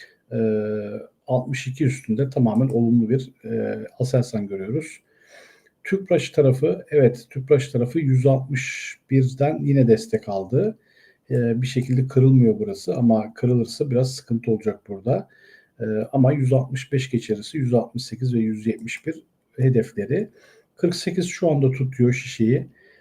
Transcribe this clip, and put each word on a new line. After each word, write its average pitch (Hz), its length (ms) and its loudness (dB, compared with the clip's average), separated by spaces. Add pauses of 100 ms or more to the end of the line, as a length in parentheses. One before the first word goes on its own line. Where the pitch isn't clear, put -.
(320)
e, 117 60 -4 (880)
altmış 131 400 -2
iki 135 180 -2
üstünde 127 460 -2
tamamen 120 380 2
olumlu 117 420 2
bir, 131 220 -2 (120)
e, 110 420 -6 (120)
Aselsan 117 480 -2
görüyoruz. 101 540 -8 (840)
Tüpraş 190 460 -2
tarafı, 143 600 2
evet, 147 400 4
Tüpraş 135 380 2
tarafı 120 300 -2
yüz 131 280 2
altmış 135 680 -2 (140)
birden 135 520 2
yine 139 260 4
destek - 400 2
aldı. 120 500 -2 (520)
E, 120 320 0
bir 127 40 -2
şekilde 127 400 0
kırılmıyor 127 520 6
burası 101 380 -6
ama 110 380 2
kırılırsa 123 560 -2
biraz 131 240 0
sıkıntı 117 360 -4
olacak 107 380 -2
burada. 101 400 -4 (520)
E, 113 40 -8 (280)
ama 127 200 4
yüz 135 200 0
altmış 131 400 -2
beş 131 180 -4
geçerisi 110 480 -4
yüz 123 160 -2
altmış 120 300 -2
sekiz 123 300 -4
ve 117 40 2
yüz 110 280 -2
yetmiş - 400 -6
bir - 180 -10 (320)
hedefleri. 127 720 0 (480)
Kırk 175 180 0
sekiz 180 320 -4
şu 175 240 -2
anda 139 200 2
tutuyor 127 420 0
şişeyi 127 540 -2 (340)